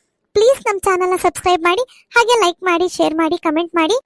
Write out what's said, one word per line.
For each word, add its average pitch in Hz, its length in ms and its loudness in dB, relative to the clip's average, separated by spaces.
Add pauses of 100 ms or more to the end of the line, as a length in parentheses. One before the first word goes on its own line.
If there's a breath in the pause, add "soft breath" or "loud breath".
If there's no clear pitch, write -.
(320)
ಪ್ಲೀಸ್ 480 340 2
ನಮ್ 403 140 -4
ಚಾನೆಲ್ 370 300 0
ನ 370 60 0
ಸಬ್ಸ್ಕ್ರೈಬ್ 359 460 0
ಮಾಡಿ, 359 200 0 (340 soft breath)
ಹಾಗೆ 480 240 2
ಲೈಕ್ 349 220 0
ಮಾಡಿ, 359 260 0
ಶೇರ್ 311 260 -2
ಮಾಡಿ, 320 240 -2
ಕಾಮೆಂಟ್ 330 360 -4
ಮಾಡಿ. 339 320 0